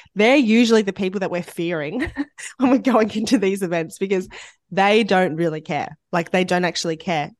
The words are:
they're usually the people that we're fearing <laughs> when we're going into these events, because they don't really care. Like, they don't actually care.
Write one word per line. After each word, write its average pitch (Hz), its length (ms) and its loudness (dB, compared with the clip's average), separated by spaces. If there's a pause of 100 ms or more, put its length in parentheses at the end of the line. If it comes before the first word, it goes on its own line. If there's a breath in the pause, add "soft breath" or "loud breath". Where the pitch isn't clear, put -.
(160 loud breath)
they're 220 200 4
usually 226 460 4
the 196 100 -2
people 190 300 -4
that 180 100 -4
we're 175 120 -4
fearing 170 580 -6
<laughs> - 560 -10
when 254 140 2
we're 269 80 4
going 220 320 2
into 220 260 -2
these 196 240 0
events, 165 360 -4
because 190 300 -2 (420 loud breath)
they 202 340 4
don't 185 340 2
really 156 240 -2
care. 147 360 -8 (140)
Like, 170 200 -2
they 185 120 2
don't 180 220 0
actually 165 320 -4
care. 160 420 -4